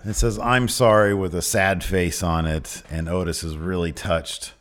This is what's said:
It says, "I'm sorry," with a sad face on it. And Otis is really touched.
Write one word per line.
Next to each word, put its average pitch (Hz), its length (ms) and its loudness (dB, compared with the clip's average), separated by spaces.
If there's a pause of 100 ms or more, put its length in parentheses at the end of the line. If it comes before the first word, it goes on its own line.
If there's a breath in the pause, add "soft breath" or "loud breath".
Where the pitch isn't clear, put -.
It 104 100 -4
says, 110 240 0
"I'm 123 300 2
sorry," 107 440 6
with 95 220 0
a 87 60 0
sad 95 440 0
face 90 380 0
on 82 220 2
it. 78 460 -4
And 80 180 -4
Otis 85 340 -4
is 80 140 -6
really 87 360 -2
touched. - 680 -4